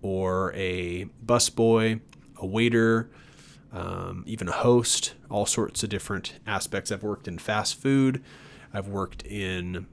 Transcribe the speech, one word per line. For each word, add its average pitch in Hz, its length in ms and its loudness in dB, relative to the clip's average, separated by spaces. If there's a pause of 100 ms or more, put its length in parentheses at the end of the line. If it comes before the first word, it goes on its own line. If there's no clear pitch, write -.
or 95 500 0
a 90 520 -4 (200)
busboy, 113 760 4 (360)
a - 80 -10
waiter, 113 640 4 (640)
um, 90 540 -8
even 104 220 -6
a 87 60 -2
host, - 600 4 (160)
all 104 160 0
sorts - 380 -2
of 107 60 -4
different 98 580 -6
aspects. 101 440 -4
I've 101 120 -6
worked 104 240 -6
in 87 100 -8
fast 104 380 -2
food. 135 480 2 (500)
I've 101 140 -6
worked 98 360 -6
in 92 680 -6